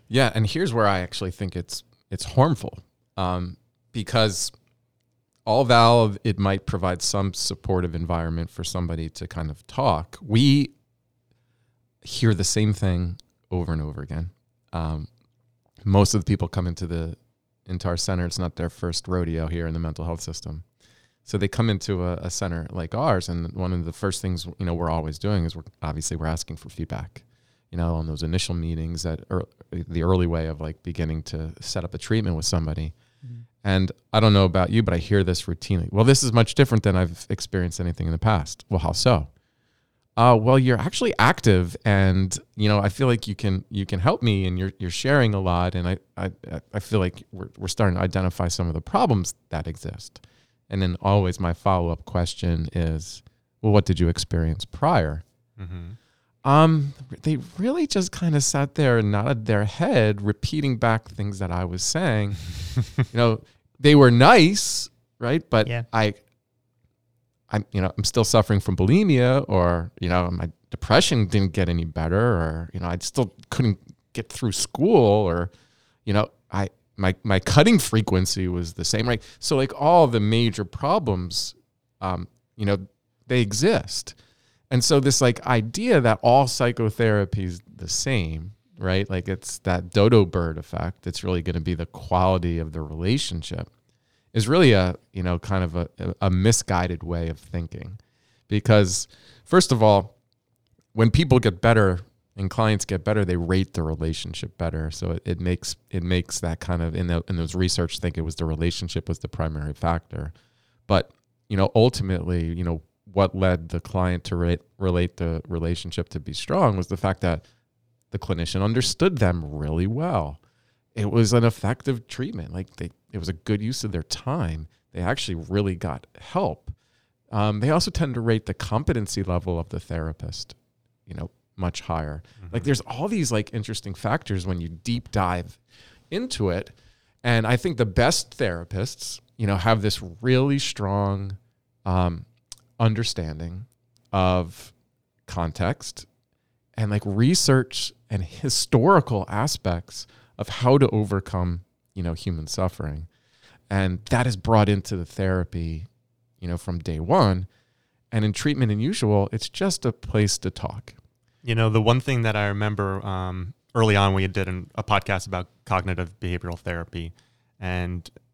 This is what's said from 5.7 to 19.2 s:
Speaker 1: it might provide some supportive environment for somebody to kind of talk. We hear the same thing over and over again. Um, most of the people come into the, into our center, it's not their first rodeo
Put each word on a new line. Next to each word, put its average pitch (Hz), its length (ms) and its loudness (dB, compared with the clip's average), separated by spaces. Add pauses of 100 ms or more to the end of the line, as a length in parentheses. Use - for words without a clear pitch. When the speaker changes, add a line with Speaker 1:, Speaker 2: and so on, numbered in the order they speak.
Speaker 1:
it 104 160 0
might 98 280 0
provide 90 340 -2
some 98 320 -2
supportive 90 640 -4
environment 82 560 -4
for - 120 -10
somebody 82 460 -6
to - 180 -12
kind 80 220 -8
of - 180 -14
talk. 92 540 -2
We 135 540 2 (1300)
hear - 320 2
the 95 100 0
same 107 300 2
thing 90 440 -2 (340)
over 87 220 -2
and 80 80 -2
over 76 200 -8
again. 76 280 -6 (440)
Um, 78 340 -4 (760)
most 98 300 4
of 104 80 0
the - 40 -8
people 95 220 0
come 90 200 -4
into 87 200 -6
the, 82 280 -6 (500)
into 90 220 -6
our 87 100 0
center, 90 280 -2
it's 85 140 -6
not 87 160 -6
their 85 140 -4
first - 380 -8
rodeo 82 400 -2